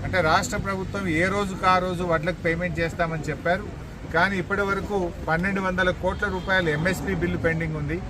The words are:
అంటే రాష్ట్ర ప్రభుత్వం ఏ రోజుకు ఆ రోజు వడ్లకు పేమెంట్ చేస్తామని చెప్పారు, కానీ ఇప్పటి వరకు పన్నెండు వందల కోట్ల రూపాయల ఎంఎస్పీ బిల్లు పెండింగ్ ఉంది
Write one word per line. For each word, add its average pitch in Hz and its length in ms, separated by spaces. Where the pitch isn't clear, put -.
అంటే - 140
రాష్ట్ర 185 300
ప్రభుత్వం 196 360
ఏ - 20
రోజుకు 190 400
ఆ - 20
రోజు 180 260
వడ్లకు 160 340
పేమెంట్ 165 360
చేస్తామని 160 480
చెప్పారు, 170 360
కానీ 185 300
ఇప్పటి 196 260
వరకు 196 280
పన్నెండు 185 400
వందల 185 240
కోట్ల 185 220
రూపాయల 175 420
ఎంఎస్పీ 180 460
బిల్లు 175 220
పెండింగ్ 160 360
ఉంది 151 180